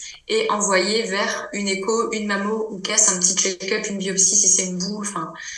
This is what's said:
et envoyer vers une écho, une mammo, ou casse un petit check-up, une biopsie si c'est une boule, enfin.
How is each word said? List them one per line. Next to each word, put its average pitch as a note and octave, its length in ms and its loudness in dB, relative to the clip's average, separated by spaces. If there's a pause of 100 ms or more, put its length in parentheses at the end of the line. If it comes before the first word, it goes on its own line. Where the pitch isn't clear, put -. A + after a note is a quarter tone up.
(280)
et A3 240 0
envoyer G3+ 520 2
vers G3 500 -2
une G3+ 140 -2
écho, G3 440 0
une G#3+ 160 -2
mammo, G#3 440 0
ou G3 80 -8
casse G#3 300 4
un F#3 100 0
petit F#3 160 2
check-up, G3 540 0
une G3+ 100 -4
biopsie F#3 360 2
si G3 140 4
c'est F#3+ 160 4
une F3+ 120 -4
boule, G#3 300 -4
enfin. E3 240 -6 (260)